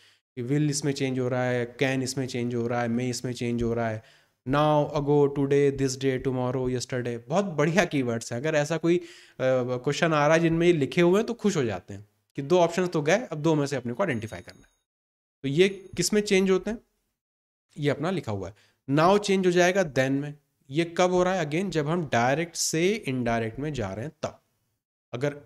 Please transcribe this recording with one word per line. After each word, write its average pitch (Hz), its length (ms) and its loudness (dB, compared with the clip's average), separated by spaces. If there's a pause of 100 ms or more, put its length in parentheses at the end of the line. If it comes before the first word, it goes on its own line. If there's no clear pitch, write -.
(360)
कि 127 60 -8
will 147 280 0
इसमें 147 220 -2
चेंज 131 260 -2
हो 127 100 0
रहा 127 160 0
है, 123 320 -2
can 131 260 0
इसमें 131 240 -4
चेंज 123 280 -4
हो 117 120 -2
रहा 120 160 -2
है, 120 60 -2
may 117 160 0
इसमें 127 280 -4
चेंज 120 300 -4
हो 117 120 0
रहा 117 140 -2
है, 110 140 -6 (460)
now, 147 440 2
ago, 143 360 4 (100)
today, 143 340 2
this 131 240 -2
day, 131 280 -2
tomorrow, 127 440 -2 (100)
yesterday, 120 500 -6
बहुत 180 160 0
बढ़िया 160 400 2
कीवर्ड्स 120 480 -2
हैं। 120 80 -4
अगर 156 140 -2
ऐसा 147 220 0
कोई, 170 220 2
अ, 175 60 -12 (360)
क्वेश्चन 127 720 0
आ 147 140 4
रहा 160 100 6
है 165 60 2
जिनमें 165 240 2
ये 175 60 6
लिखे 143 280 0
हुए 175 180 6
हैं 208 80 0
तो 233 80 -4
खुश 208 220 -2
हो 139 80 0
जाते 101 300 -6
हैं 101 140 -16 (280)
कि 143 60 -6
दो 151 160 2
ऑप्शंस 175 300 2
तो 170 140 -2
गए, 160 160 2
अब 214 200 -8
दो 156 160 2
में 143 120 2
से 135 100 -4
अपने 120 160 -6
को 190 100 -2
आइडेंटिफाई 113 380 -6
करना - 200 -20
है। - 120 -20 (680)
तो 135 60 -4
ये 170 200 4
किस - 440 -6
में 208 80 2
चेंज 196 300 2
होते 185 200 0
हैं, 233 80 -6 (1000)
ये 143 120 0
अपना 143 200 -2
लिखा 143 220 -4
हुआ 95 160 -6
है। - 60 -16 (360)
now 165 280 6
चेंज 196 280 2
हो 180 60 4
जाएगा 180 300 4
then 131 280 0
में। 143 240 -2 (360)
ये 170 280 -2
कब 180 120 4
हो 180 120 4
रहा 180 120 0
है? 175 120 -2
Again, 175 240 -2
जब 151 180 -2
हम 160 240 -2
डायरेक्ट 135 440 0
से 175 380 0
इनडायरेक्ट 117 640 -4
में 151 140 -6
जा 104 220 -6
रहे 107 100 -8
हैं 160 80 -10 (100)
तब। - 200 -8 (720)
अगर 143 340 -4